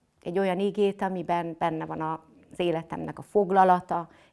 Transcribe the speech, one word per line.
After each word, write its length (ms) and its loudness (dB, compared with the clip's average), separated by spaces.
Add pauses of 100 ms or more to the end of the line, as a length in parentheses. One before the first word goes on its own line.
(220)
egy 160 -4
olyan 200 0
igét, 440 0
amiben 560 -4
benne 280 -4
van 140 -8
a, 120 -4 (400)
az 60 -20
életemnek 600 -4
a 40 -14
foglalata, 840 2 (240)